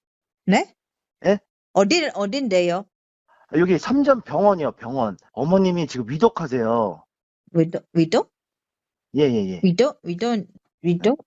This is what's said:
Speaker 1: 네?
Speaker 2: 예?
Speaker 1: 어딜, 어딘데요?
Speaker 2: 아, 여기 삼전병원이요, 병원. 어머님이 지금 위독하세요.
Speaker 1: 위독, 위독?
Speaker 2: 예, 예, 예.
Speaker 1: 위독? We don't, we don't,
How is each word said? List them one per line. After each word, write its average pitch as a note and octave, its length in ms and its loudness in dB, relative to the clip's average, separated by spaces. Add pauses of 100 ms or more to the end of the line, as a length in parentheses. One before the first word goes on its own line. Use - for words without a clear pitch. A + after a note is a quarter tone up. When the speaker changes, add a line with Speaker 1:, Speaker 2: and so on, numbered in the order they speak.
(460)
Speaker 1:
네? B3 300 0 (500)
Speaker 2:
예? G3 140 2 (340)
Speaker 1:
어딜, C4 420 2
어딘데요? G3 680 -2 (640)
Speaker 2:
아, C#3+ 100 -4
여기 F3+ 200 4
삼전병원이요, G3+ 960 0
병원. A#2 440 -6 (140)
어머님이 F3 560 0
지금 A#2+ 220 -8
위독하세요. A#2 920 -2 (500)
Speaker 1:
위독, E3 400 0
위독? E3+ 380 0 (840)
Speaker 2:
예, C#3 80 2
예, F#3+ 300 2
예. E3+ 100 -12
Speaker 1:
위독? F#3+ 420 0
We E3+ 120 -8
don't, A3+ 300 -4 (360)
we F3 140 0
don't, G#3 300 0